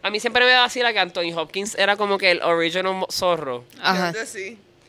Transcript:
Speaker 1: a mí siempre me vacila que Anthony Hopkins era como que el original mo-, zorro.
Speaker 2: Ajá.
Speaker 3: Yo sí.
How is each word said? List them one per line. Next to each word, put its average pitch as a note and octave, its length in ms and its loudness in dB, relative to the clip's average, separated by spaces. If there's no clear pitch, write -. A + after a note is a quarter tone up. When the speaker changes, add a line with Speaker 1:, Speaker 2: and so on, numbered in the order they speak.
Speaker 1:
a F#3+ 60 -2
mí G#3 100 -4
siempre A#3+ 260 2
me B3+ 80 6
vacila A#3+ 380 2
que G#3+ 80 0
Anthony F3 360 -2
Hopkins F#3+ 400 -6
era G3 200 2
como G3+ 220 0
que F#3+ 140 2
el F3 100 2
original E3+ 520 0
mo-, F#3 160 -4
zorro. D3 540 -2
Speaker 2:
Ajá. F3+ 320 0
Speaker 3:
Yo A3+ 120 -8
sí. G3+ 320 -12